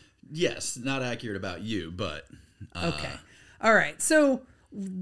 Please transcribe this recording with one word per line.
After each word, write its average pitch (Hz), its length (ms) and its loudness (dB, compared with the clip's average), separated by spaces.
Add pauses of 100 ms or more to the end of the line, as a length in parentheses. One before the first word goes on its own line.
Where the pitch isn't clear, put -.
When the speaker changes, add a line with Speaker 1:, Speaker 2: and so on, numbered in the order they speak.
(300)
Speaker 1:
Yes, - 480 -4
not 135 260 -4
accurate 117 340 -6
about 92 240 -8
you, 101 300 -4
but, 85 340 -6 (480)
uh, 170 220 -2
Speaker 2:
Okay. - 180 -8 (480)
All 220 120 6
right. 156 280 4
So, 294 400 6 (600)